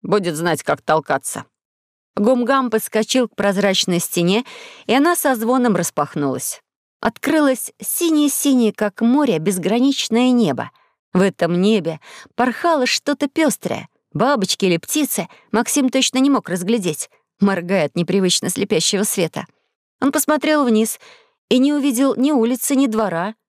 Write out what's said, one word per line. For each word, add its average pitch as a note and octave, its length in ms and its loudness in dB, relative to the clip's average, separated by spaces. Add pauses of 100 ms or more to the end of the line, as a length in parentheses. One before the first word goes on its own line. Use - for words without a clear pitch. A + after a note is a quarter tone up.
«Будет F3+ 340 -2
знать, E3 260 -2
как D3 180 -2
толкаться». C#3+ 640 -2 (720)
Гумгам B3 540 2
подскочил A3 580 0
к - 80 -16
прозрачной F#3+ 640 0
стене, F#3 440 0 (420)
и A3 80 0
она D4+ 200 4
со C#4 220 0
звоном A#3 400 2
распахнулась. D3 840 -4 (380)
Открылось C4+ 800 -2
синее-синее, C#4+ 920 0
как G#3 300 -4
море, A#3+ 360 2
безграничное A#3 960 0
небо. F#3 380 0 (420)
В F#3 80 2
этом F3 400 0
небе F#3 400 0 (340)
порхало B3+ 520 0
что-то C#4+ 420 -2
пестрое. - 600 -2 (240)
Бабочки A3 520 0
или F3+ 140 2
птицы, A#3 500 -4 (240)
Максим A#3+ 380 0
точно B3+ 280 0
не C4+ 120 4
мог C4 180 0
разглядеть, F3+ 640 -4 (300)
моргая F#3 460 0
от - 80 -8
непривычно F3+ 560 0
слепящего G3 540 0
света. - 420 -4 (540)
Он C4+ 100 0
посмотрел D4+ 540 0
вниз A3 340 2 (520)
и B3+ 80 4
не C#4 140 4
увидел C4+ 440 0
ни C4+ 160 2
улицы, A#3+ 420 0
ни C#4 120 4
двора G#3 480 -2 (140)